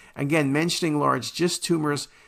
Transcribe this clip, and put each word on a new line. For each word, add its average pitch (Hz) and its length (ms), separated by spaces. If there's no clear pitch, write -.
Again, 143 360
mentioning 160 460
large 135 340
gist 175 300
tumors, 151 460